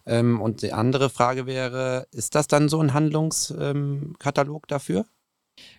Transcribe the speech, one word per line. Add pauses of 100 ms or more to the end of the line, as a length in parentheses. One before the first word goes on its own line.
Ähm,
und
die
andere
Frage
wäre,
ist
das
dann
so
ein
Handlungs-,
ähm,
Katalog
dafür? (720)